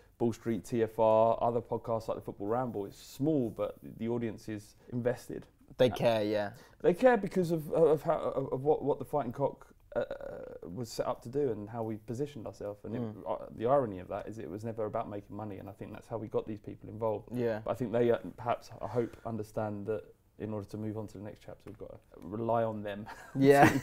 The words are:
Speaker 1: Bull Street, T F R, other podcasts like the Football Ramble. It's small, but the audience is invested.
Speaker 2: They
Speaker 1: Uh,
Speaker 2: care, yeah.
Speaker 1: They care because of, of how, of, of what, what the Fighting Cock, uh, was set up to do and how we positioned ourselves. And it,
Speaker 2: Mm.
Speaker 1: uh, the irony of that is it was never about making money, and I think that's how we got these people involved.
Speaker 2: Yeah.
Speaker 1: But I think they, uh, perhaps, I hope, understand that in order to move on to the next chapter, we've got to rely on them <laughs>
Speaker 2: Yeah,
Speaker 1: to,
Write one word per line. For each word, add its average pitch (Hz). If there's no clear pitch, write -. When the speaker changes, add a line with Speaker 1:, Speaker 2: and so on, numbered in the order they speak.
Speaker 1:
Bull 120
Street, 110
T 117
F 107
R, 110
other 120
podcasts 113
like -
the 104
Football 101
Ramble. 110
It's -
small, 139
but 101
the 113
audience 117
is 107
invested. 123
Speaker 2:
They 127
Speaker 1:
Uh, 101
Speaker 2:
care, 113
yeah. 104
Speaker 1:
They 170
care 247
because 185
of, 160
of 156
how, 160
of, 131
of 131
what, 147
what 143
the -
Fighting 131
Cock, -
uh, 117
was 107
set -
up -
to 120
do 135
and 104
how 117
we 110
positioned 123
ourselves. 101
And 110
it, 123
Speaker 2:
Mm. 107
Speaker 1:
uh, -
the 110
irony 123
of 90
that 95
is 107
it 95
was 107
never 113
about 110
making 104
money, 104
and 95
I -
think 104
that's -
how 117
we 110
got -
these 107
people 104
involved. 107
Speaker 2:
Yeah. 117
Speaker 1:
But -
I -
think 113
they, 120
uh, 113
perhaps, -
I 92
hope, 117
understand 107
that 110
in 107
order 101
to 107
move 107
on 107
to -
the 95
next -
chapter, -
we've 98
got -
to -
rely 113
on 107
them 104
<laughs> -
Speaker 2:
Yeah, 139
Speaker 1:
to, -